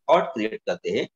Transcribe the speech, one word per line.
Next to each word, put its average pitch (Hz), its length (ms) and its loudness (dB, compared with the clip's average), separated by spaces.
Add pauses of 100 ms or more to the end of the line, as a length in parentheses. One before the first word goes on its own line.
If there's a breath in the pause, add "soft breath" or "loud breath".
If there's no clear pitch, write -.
(100)
thought 180 140 6
create 110 420 -6
करते 87 240 -4
हैं 127 260 -2